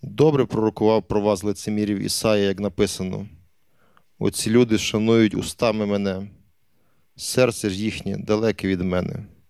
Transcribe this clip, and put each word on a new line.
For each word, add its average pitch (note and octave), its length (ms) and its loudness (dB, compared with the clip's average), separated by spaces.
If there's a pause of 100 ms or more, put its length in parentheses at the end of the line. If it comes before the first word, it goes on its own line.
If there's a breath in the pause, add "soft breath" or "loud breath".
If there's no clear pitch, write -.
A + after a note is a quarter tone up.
Добре C#3+ 440 2
пророкував A2 640 2
про G#2 140 0
вас G2+ 220 2
лицемірів G#2 560 -2
Ісая, G#2 440 0
як F#2+ 160 0
написано: G2+ 680 -2 (920)
оці - 300 -2
люди A2+ 280 4
шанують A2 580 2
устами G#2+ 500 -2
мене, G2+ 420 -2 (880)
серце A#2+ 540 0
ж F#2+ 60 -4
їхнє G2+ 420 -6
далеке G#2+ 500 -2
від F#2+ 140 0
мене. F2+ 440 -4 (240)